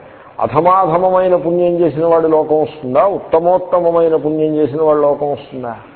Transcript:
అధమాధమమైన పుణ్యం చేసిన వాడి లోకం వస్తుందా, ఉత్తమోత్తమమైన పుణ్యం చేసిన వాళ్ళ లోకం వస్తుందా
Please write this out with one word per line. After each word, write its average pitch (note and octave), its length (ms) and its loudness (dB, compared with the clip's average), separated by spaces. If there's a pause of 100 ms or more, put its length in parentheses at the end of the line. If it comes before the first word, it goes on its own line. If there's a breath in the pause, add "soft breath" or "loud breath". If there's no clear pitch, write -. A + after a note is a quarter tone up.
(400 loud breath)
అధమాధమమైన F3+ 960 2
పుణ్యం F3 440 0
చేసిన D#3+ 260 0
వాడి E3 220 2
లోకం D#3 340 2
వస్తుందా, C3+ 440 -2
ఉత్తమోత్తమమైన E3+ 1080 0
పుణ్యం D3+ 240 -2
చేసిన D3+ 420 -2
వాళ్ళ D3+ 200 2
లోకం C#3+ 300 0
వస్తుందా B2 440 -10 (180)